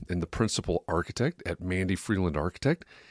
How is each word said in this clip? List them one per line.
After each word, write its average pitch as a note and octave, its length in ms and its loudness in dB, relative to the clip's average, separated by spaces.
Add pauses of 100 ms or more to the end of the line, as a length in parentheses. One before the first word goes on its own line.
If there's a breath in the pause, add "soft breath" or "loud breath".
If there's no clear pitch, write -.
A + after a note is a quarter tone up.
and F2 140 0
the - 60 0
principal - 580 0
architect G2+ 580 -2
at F2 160 -4
Mandy F#2 360 0
Freeland F#2 400 2
Architect F2 480 0 (260 loud breath)